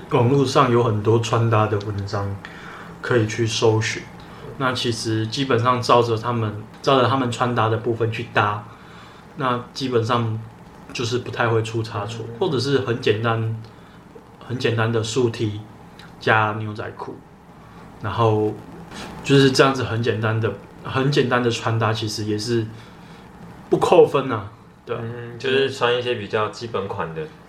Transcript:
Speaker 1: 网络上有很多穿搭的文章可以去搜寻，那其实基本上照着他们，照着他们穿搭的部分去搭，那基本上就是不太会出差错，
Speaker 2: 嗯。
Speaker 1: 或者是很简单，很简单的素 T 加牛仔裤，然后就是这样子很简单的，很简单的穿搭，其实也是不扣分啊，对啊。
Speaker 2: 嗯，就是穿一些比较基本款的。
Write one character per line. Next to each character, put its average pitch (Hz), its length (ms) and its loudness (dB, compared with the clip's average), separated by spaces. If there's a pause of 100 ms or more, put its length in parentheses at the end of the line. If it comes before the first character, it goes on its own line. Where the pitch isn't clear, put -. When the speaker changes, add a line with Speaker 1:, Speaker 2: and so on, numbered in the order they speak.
(100)
Speaker 1:
网 120 180 4
络 139 160 4
上 131 260 4
有 120 120 4
很 107 200 0
多 110 180 4
穿 113 280 2
搭 107 180 4
的 104 120 0
文 101 280 -6
章 101 300 -4 (640)
可 - 160 0
以 110 100 4
去 113 200 -2
搜 110 340 2
寻， - 220 -4 (560)
那 131 140 0
其 123 180 -2
实 110 380 -2
基 139 160 -2
本 131 140 2
上 123 220 2
照 120 220 6
着 113 160 0
他 120 140 -4
们， 113 200 -2 (300)
照 135 180 4
着 120 80 4
他 131 80 2
们 127 140 0
穿 120 240 0
搭 110 140 2
的 110 80 0
部 113 180 -2
分 113 160 0
去 113 240 -6
搭， 104 300 0 (720)
那 123 260 -2 (100)
基 135 160 -6
本 120 160 2
上 113 340 0 (540)
就 127 120 -4
是 117 140 -2
不 - 120 -8
太 117 180 0
会 113 140 2
出 113 180 -4
差 107 260 -6
错， 110 220 -10
Speaker 2:
嗯。 - 120 -12
Speaker 1:
或 185 100 0
者 139 80 0
是 135 220 2
很 117 200 -2
简 110 220 2
单， 113 340 0 (920)
很 120 100 -6
简 113 160 0
单 113 160 0
的 113 100 0
素 113 300 0
T 107 300 -4 (580)
加 107 400 2
牛 107 160 -8
仔 107 100 -10 (120)
裤， - 200 -12 (840)
然 104 100 -4
后 107 400 2 (680)
就 139 160 6
是 135 140 6
这 131 100 4
样 135 100 4
子 127 120 -2
很 113 180 -2
简 110 180 0
单 110 200 0
的， 110 120 0 (300)
很 135 300 0
简 139 160 4
单 123 120 2
的 120 100 2
穿 113 280 -2
搭， 113 140 2
其 113 160 -4
实 107 160 -6
也 107 120 -2
是 113 300 -2 (1000)
不 170 100 2
扣 170 260 8
分 143 280 0
啊， 104 180 -6 (340)
对 117 120 -6
啊。 117 80 -8
Speaker 2:
嗯， 120 340 -12
就 135 100 -4
是 135 220 2
穿 120 260 2
一 123 60 -2
些 120 140 0
比 101 100 -8
较 107 220 0
基 117 180 -10
本 98 220 -6
款 85 260 -6
的。 80 80 -6 (260)